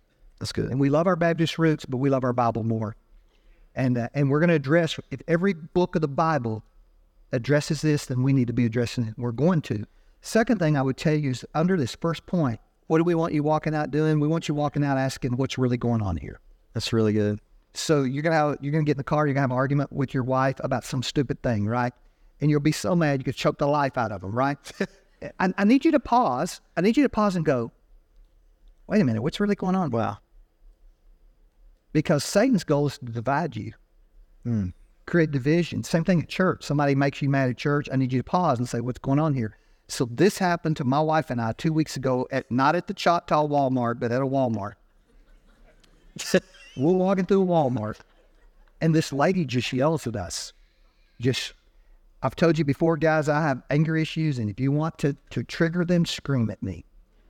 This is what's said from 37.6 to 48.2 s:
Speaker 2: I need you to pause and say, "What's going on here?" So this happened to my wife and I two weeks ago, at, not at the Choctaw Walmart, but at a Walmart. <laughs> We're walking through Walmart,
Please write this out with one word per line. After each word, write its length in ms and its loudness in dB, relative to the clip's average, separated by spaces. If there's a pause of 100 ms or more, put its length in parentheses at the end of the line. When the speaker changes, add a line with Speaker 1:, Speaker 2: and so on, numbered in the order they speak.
Speaker 2:
I 60 -4
need 160 0
you 60 0
to 60 -2
pause 340 0
and 100 -4
say, 120 -4
"What's 180 -6
going 200 0
on 140 2
here?" 240 -4 (320)
So 220 -2
this 280 2
happened 400 0
to 60 -4
my 160 2
wife 280 0
and 120 -2
I 120 0
two 200 -2
weeks 240 -2
ago, 340 0
at, 200 -4
not 240 2
at 120 -2
the 80 -8
Choctaw 520 2
Walmart, 540 0
but 100 -2
at 120 0
a 40 0
Walmart. 480 -2 (1400)
<laughs> 240 2 (360)
We're 160 2
walking 340 2
through 180 2
Walmart, 540 0 (840)